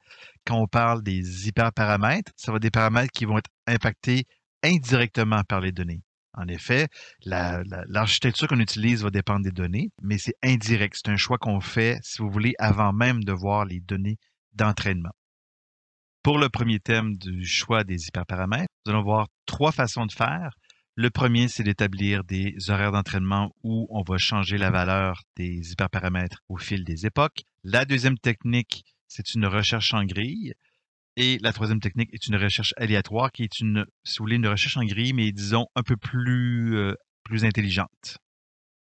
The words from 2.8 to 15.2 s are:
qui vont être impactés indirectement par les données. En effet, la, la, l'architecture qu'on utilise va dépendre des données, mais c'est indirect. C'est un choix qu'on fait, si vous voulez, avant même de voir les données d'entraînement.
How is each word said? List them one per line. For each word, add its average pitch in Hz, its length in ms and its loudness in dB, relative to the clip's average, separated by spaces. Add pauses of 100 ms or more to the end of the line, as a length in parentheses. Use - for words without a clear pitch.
qui - 120 -4
vont 107 140 2
être - 120 -6 (160)
impactés 120 580 0 (380)
indirectement 120 840 4
par 98 120 0
les 92 120 -2
données. 85 300 -6 (340)
En 87 120 -6
effet, 127 400 0 (360)
la, 90 400 -2
la, 92 240 -10
l'architecture 110 600 0
qu'on 131 100 2
utilise 110 460 2
va 104 60 0
dépendre 101 340 0
des 92 80 -2
données, 92 380 -2 (120)
mais 101 160 -2
c'est - 240 -6
indirect. 113 540 2
C'est - 140 -4
un 101 60 2
choix 120 220 0
qu'on 104 220 -2
fait, 117 420 0
si - 200 -10
vous 104 80 -2
voulez, 107 280 0
avant 104 340 4
même 117 300 2
de 98 100 -2
voir 101 320 0
les 90 160 -6
données 98 380 -4 (340)
d'entraînement. 104 600 0 (1120)